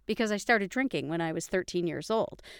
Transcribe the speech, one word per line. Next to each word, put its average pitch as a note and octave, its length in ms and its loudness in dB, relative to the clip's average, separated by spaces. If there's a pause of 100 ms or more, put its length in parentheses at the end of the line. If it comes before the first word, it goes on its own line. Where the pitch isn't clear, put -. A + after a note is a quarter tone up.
because G#3+ 260 0
I G#3 60 0
started G3+ 320 4
drinking F3 380 0
when E3 120 0
I D#3+ 120 0
was D#3+ 140 -4
thirteen F3+ 400 0
years D3+ 240 -4
old. - 300 0 (200)